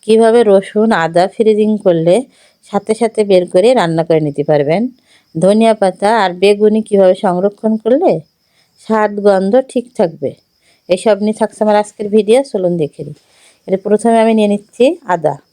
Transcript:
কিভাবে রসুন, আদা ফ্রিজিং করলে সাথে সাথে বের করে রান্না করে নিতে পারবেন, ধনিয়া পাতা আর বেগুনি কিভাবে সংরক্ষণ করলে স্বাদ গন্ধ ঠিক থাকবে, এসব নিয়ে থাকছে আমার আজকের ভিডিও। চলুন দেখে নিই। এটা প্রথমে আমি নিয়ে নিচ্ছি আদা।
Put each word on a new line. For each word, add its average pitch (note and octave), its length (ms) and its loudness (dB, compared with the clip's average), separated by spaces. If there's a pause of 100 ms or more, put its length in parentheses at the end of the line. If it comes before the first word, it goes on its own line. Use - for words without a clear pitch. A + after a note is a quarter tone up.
কিভাবে A3+ 420 2
রসুন, G#3 460 0 (120)
আদা E3 260 0
ফ্রিজিং G#3+ 500 0
করলে E3+ 380 0 (500)
সাথে G3+ 300 -6
সাথে A3 280 -4
বের F#3+ 240 2
করে F#3 260 2
রান্না E3 300 0
করে D#3+ 180 0
নিতে C#3+ 220 -6
পারবেন, D3+ 380 0 (540)
ধনিয়া G#3+ 400 2
পাতা G3 340 -2 (120)
আর F#3 180 -2
বেগুনি G#3 420 2
কিভাবে G3 360 2
সংরক্ষণ G3+ 600 -2
করলে C4 340 0 (720)
স্বাদ G#3+ 380 -2
গন্ধ G3 340 0 (140)
ঠিক B3 180 -6 (100)
থাকবে, D3+ 340 -4 (600)
এসব G3 320 0
নিয়ে G#3+ 180 -2
থাকছে - 220 -6
আমার G#3+ 180 2
আজকের G#3 300 -8
ভিডিও। G#3+ 300 2 (100)
চলুন F3+ 260 -2
দেখে D#3 280 -6
নিই। D3 140 -16 (500)
এটা F#3+ 160 -2
প্রথমে A3+ 380 0
আমি A3+ 140 2
নিয়ে G#3+ 160 0
নিচ্ছি G#3 340 -2 (280)
আদা। D3+ 220 -4 (180)